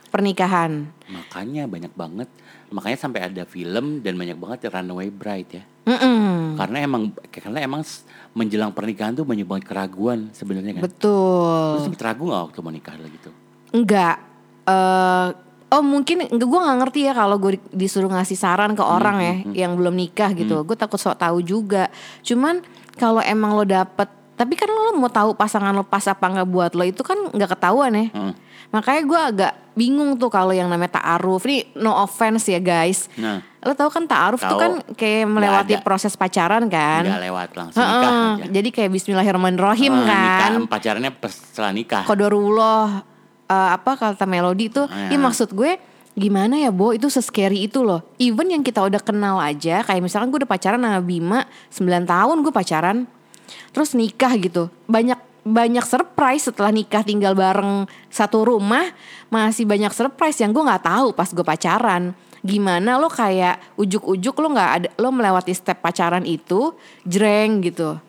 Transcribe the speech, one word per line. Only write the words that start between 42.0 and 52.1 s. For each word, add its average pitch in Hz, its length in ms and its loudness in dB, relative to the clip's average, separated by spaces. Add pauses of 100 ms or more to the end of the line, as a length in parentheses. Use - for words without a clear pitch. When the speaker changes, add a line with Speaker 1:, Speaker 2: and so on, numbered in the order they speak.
Speaker 1:
Qadarullah, 208 840 2 (600)
eh, 190 260 2
apa 185 220 0
kata 214 300 -2
Melody 185 440 0
tuh, 277 180 -2
Speaker 2:
Iya. 202 240 -8
Speaker 1:
ya 285 80 2
maksud 240 320 2
gue 240 300 0 (320)
gimana 202 440 2
ya, 302 120 2
Bo, 202 240 2
itu 240 160 0
se-scary 202 560 0
itu 220 160 -2
loh. 185 240 0 (120)
Even 247 320 2
yang 330 120 0
kita 247 200 -2
udah 196 200 2
kenal 208 380 0
aja, 156 420 0
kayak 190 220 0
misalkan 208 260 -2
gue 269 100 -2
udah 254 120 -2
pacaran 196 260 0
sama 220 240 0
Bima, 180 400 -2 (280)
sembilan 180 360 0
tahun 190 360 4